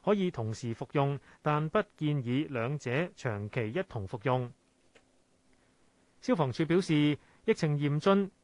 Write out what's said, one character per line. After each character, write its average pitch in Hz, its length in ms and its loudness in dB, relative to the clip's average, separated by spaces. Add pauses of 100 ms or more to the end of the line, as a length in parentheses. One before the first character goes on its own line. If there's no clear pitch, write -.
可 208 120 4
以 185 160 0
同 113 200 -4
時 117 220 -6
服 135 200 -8
用， 139 260 2 (240)
但 151 260 0
不 220 100 0 (160)
建 147 280 0
議 123 260 -2
兩 127 300 -2
者 139 360 -2
長 107 360 -4
期 113 180 -4
一 175 180 -4
同 98 200 -8
服 - 160 -10
用。 127 280 0 (1700)
消 254 160 2
防 139 160 2
處 165 140 0
表 165 160 2
示， 147 340 2 (300)
疫 220 80 4
情 151 240 0
嚴 147 220 0
峻， 196 320 4 (120)